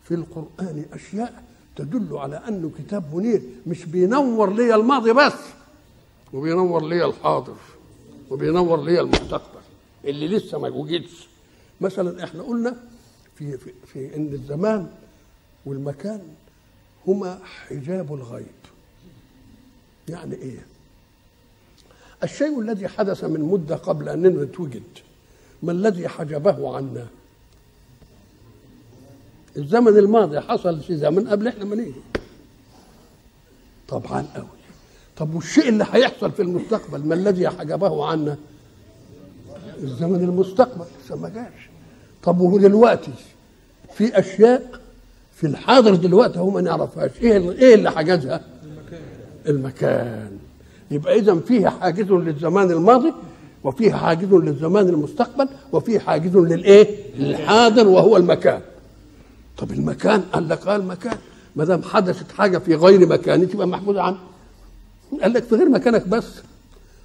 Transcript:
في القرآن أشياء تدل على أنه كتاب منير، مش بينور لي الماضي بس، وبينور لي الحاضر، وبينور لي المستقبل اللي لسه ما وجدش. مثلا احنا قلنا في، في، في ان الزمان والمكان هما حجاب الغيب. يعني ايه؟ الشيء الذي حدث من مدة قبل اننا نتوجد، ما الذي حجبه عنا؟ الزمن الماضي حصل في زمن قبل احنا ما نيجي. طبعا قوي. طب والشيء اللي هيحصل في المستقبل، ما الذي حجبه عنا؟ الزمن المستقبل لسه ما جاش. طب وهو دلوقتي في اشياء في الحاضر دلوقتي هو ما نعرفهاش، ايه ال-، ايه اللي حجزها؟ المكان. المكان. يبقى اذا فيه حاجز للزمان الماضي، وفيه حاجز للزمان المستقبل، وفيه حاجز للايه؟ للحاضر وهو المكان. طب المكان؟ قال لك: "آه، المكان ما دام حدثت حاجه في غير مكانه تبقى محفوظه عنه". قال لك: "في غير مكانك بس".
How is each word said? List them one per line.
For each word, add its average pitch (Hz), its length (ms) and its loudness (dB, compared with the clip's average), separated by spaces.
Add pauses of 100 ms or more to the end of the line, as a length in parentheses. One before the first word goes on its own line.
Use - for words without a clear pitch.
في 170 100 -8
القرآن 160 800 -12
أشياء 214 500 -12 (340)
تدل 151 400 -8
على 143 200 -10 (120)
أنه 175 300 -8
كتاب 156 360 -10
منير، 208 280 -2 (240)
مش 165 180 -10
بينور 208 680 0
لي 226 220 2
الماضي 226 380 2
بس، 269 200 4 (1000)
وبينور 165 560 -2
لي 170 160 -2
الحاضر، 135 520 -4 (760)
وبينور 160 540 0
لي 170 160 0
المستقبل - 600 -4 (440)
اللي 143 240 -6
لسه 185 300 -6
ما 135 100 -8
وجدش. 147 600 -10 (520)
مثلا 180 440 -6
احنا 160 180 -14
قلنا 233 340 -6 (580)
في، 143 240 -14
في، - 120 -20 (160)
في 143 300 -16
ان 151 160 -8
الزمان 156 540 -6 (800)
والمكان 143 540 -12 (840)
هما 196 380 -4
حجاب 151 720 -12
الغيب. 120 320 -16 (1600)
يعني 160 260 -14
ايه؟ 127 320 -18 (1600)
الشيء 285 360 -6
الذي 208 280 -8
حدث - 360 -6
من 160 160 -6
مدة 160 360 -4
قبل 151 320 -8
اننا 156 360 0
نتوجد، 135 380 -12 (800)
ما 170 100 -4
الذي 180 360 -2
حجبه 143 680 -4
عنا؟ 123 300 -12 (2500)
الزمن 208 420 4
الماضي 202 420 4
حصل 175 400 -4
في 170 160 -8
زمن 160 320 -2
قبل 208 200 -2
احنا 208 160 -10
ما 208 120 -8
نيجي. 190 240 -10 (1900)
طبعا - 380 -10 (100)
قوي. - 100 -16 (720)
طب 156 180 -8
والشيء 269 340 0
اللي 214 240 2
هيحصل 214 400 0
في 208 100 -4
المستقبل، 175 640 -6
ما 160 80 0
الذي 180 340 0
حجبه 160 580 -4
عنا؟ 147 300 -4 (1500)
الزمن 170 420 -2
المستقبل 180 600 0 (200)
لسه 156 120 -14
ما 165 120 -12
جاش. 220 420 -18 (520)
طب 175 180 2
وهو 180 180 4
دلوقتي 202 540 4 (800)
في 214 240 0
اشياء 233 640 2 (540)
في - 120 -4
الحاضر 214 480 4
دلوقتي 180 440 4
هو 185 120 -2
ما 185 100 -2
نعرفهاش، 156 500 -4 (120)
ايه 226 140 4
ال-، 180 220 -2
ايه 254 160 10
اللي 190 160 4
حجزها؟ 160 540 -2 (180)
المكان. 156 380 -20 (460)
المكان. 120 920 -4 (520)
يبقى 160 280 0
اذا 202 160 4
فيه 196 340 2
حاجز 185 420 -4
للزمان 170 600 0
الماضي، 233 420 4 (520)
وفيه 156 280 0
حاجز 165 420 -2
للزمان 165 540 2
المستقبل، 233 600 -2 (240)
وفيه 196 260 0
حاجز 165 380 0
للايه؟ 180 800 6
للحاضر 214 720 4
وهو 190 280 8
المكان. 170 440 2 (1000)
طب - 140 -10
المكان؟ 151 480 0 (120)
قال 160 160 -2
لك: 160 180 -4
"آه، 202 100 0
المكان 196 420 -6 (380)
ما 151 80 -2
دام 170 180 0
حدثت 180 500 -2
حاجه 190 260 0
في 160 160 2
غير 180 320 8
مكانه 156 380 2
تبقى 190 220 -2
محفوظه 185 360 -2
عنه". 185 160 -2 (1040)
قال 214 100 2
لك: 240 120 0
"في - 100 0
غير 330 140 4
مكانك 226 400 2
بس". 220 160 -2 (800)